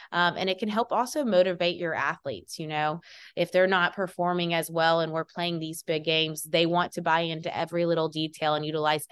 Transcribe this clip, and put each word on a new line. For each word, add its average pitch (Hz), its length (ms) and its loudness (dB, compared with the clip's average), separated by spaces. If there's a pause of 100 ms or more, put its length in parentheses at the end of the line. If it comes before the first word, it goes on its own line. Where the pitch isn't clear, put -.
(100)
Um, 175 260 2
and 190 140 -2
it 185 80 -2
can 220 100 -4
help 220 220 0
also 247 340 -2
motivate 180 520 2
your 170 180 -4
athletes, 135 640 -6
you 160 80 -6
know, 151 360 -2 (340)
if 170 160 0
they're 185 160 6
not 180 260 2
performing 175 580 -2
as 165 160 0
well 165 300 4
and 160 140 -2
we're 160 120 -2
playing 175 360 -4
these 160 240 -8
big 160 180 -2
games, 160 400 0
they 165 240 2
want 175 280 0
to 175 80 -6
buy 165 180 2
into 165 360 -4
every 170 300 -2
little 160 220 2
detail 156 460 -2
and 151 120 -2
utilize 151 460 0